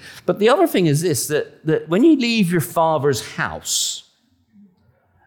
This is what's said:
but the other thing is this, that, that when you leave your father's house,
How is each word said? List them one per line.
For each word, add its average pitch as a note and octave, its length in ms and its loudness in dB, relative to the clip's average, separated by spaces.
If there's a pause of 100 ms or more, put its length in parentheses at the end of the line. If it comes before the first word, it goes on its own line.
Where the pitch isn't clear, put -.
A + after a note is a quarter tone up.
(240)
but F3+ 140 -2
the G#3 100 2
other D4 180 4
thing A#3 200 0
is D3 160 2
this, E3+ 260 -2
that, - 380 -6
that D#3 220 -2
when F#3+ 160 2
you D#4+ 120 6
leave A3+ 360 0
your F3 80 2
father's D3+ 760 -2
house, - 760 -6 (1160)